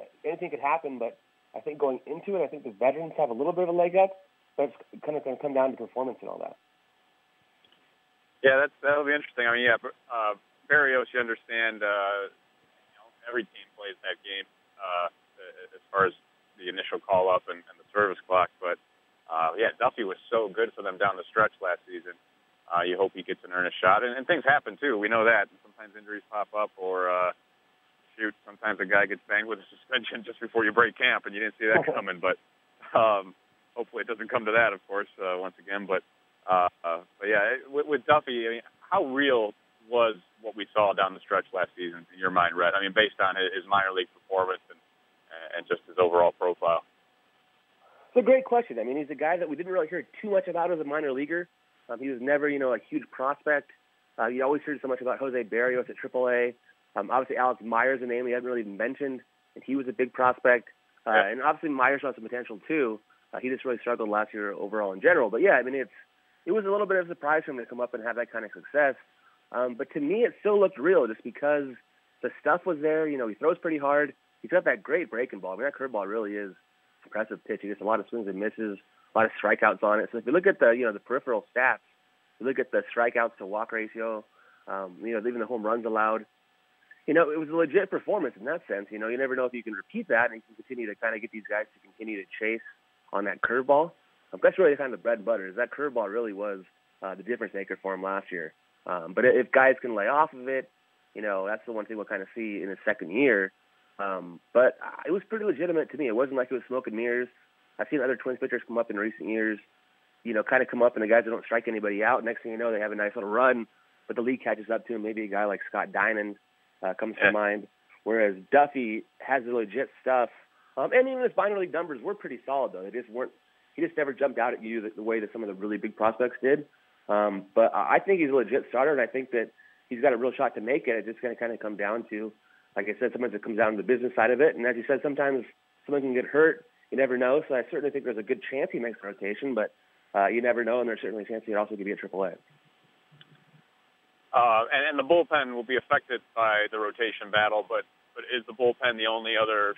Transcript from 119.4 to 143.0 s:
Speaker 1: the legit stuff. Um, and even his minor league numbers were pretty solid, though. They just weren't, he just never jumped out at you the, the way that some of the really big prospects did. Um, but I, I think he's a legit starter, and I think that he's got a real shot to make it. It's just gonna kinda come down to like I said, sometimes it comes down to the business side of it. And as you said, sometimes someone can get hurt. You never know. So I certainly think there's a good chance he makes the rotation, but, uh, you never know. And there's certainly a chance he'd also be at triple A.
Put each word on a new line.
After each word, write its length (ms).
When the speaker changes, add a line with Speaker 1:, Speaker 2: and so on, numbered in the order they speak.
Speaker 1:
the 80
legit 360
stuff. 280
Um, 140
and 160
even 160
his 120
minor 220
league 140
numbers 300
were 120
pretty 320
solid, 280
though. 100
They 80
just 180
weren't, 220
he 80
just 160
never 160
jumped 240
out 160
at 80
you 200
the, 80
the 140
way 180
that 100
some 100
of 60
the 60
really 240
big 180
prospects 460
did. 260
Um, 460
but 200
I, 220
I 40
think 200
he's 100
a 60
legit 340
starter, 220
and 100
I 60
think 240
that 200
he's 120
got 120
a 40
real 160
shot 220
to 60
make 260
it. 100
It's 100
just 140
gonna 140
kinda 220
come 200
down 320
to 240
like 140
I 100
said, 140
sometimes 200
it 100
comes 140
down 140
to 60
the 60
business 320
side 160
of 100
it. 140
And 100
as 100
you 120
said, 140
sometimes 440
someone 160
can 120
get 120
hurt. 400
You 60
never 200
know. 300
So 80
I 160
certainly 200
think 140
there's 120
a 60
good 180
chance 200
he 80
makes 220
the 60
rotation, 480
but, 160
uh, 140
you 140
never 220
know. 160
And 100
there's 120
certainly 220
a 40
chance 180
he'd 100
also 200
be 160
at 60
triple 260
A. 100